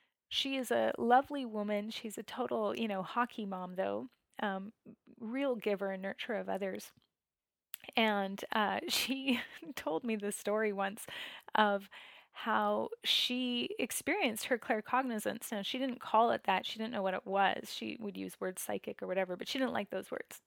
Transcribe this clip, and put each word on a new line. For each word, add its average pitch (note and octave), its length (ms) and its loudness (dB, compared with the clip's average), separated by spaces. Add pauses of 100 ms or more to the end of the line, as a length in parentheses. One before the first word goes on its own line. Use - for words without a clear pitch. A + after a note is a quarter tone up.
(280)
she C4+ 280 0
is B3+ 140 0
a A3+ 280 4
lovely C4 460 6
woman. G#3 460 -2
She's - 280 -8
a A3+ 40 -8
total, A3+ 540 -2
you A3+ 120 0
know, F#3+ 140 -2
hockey A#3 440 -2
mom, F#3 300 -6
though. G3+ 320 -2 (320)
Um, F#3+ 320 -4 (460)
real B3+ 380 -2
giver G3 340 0
and F#3+ 140 -6
nurturer G3 360 -4
of F#3+ 80 -6
others. G3 440 -4 (1040)
And, G3+ 560 2
uh, G3+ 320 2
<laughs> F4 40 -6
she C4 520 2 (360)
told D4+ 280 0
me A3 120 2
this G3+ 200 -2
story G#3+ 360 2
once G3 340 -2 (480)
of G3+ 340 6 (560)
how G#3+ 440 2 (140)
she B3 680 2 (100)
experienced C#4+ 640 0
her B3 120 2
claircognizance. A3+ 920 0
Now, G3+ 120 -2
she A3+ 140 -4
didn't B3+ 240 -2
call A3+ 300 6
it A3+ 140 2
that. F#3+ 200 2
She - 140 -6
didn't A3 140 -4
know G#3 100 -2
what F#3+ 120 2
it - 120 -4
was. G3 480 2
She - 240 -6
would G3+ 180 -6
use F#3+ 240 -6
words F#3 220 -4
psychic G3+ 400 -6
or F#3+ 60 -6
whatever, F#3 260 0
but - 140 -8
she C#4 100 -2
didn't C4 140 0
like G3+ 180 -2
those F#3+ 220 -6
words. - 340 -10